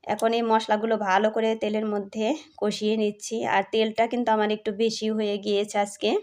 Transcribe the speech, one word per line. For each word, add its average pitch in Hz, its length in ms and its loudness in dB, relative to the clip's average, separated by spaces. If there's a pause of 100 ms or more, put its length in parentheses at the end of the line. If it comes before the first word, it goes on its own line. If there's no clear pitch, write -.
এখন 220 300 0
এই 233 100 2
মশলাগুলো 220 560 2
ভালো 202 320 4
করে 220 240 0
তেলের 214 300 -2
মধ্যে 208 400 -4 (320)
কষিয়ে 214 400 0
নিচ্ছি। 208 380 -2 (100)
আর 196 240 2
তেলটা 220 380 2
কিন্তু 240 240 -2
আমার 214 200 2
একটু 214 220 -2
বেশি 220 360 -2
হয়ে 214 280 -2
গিয়েছে 202 420 -2
আজকে। 202 300 -2 (140)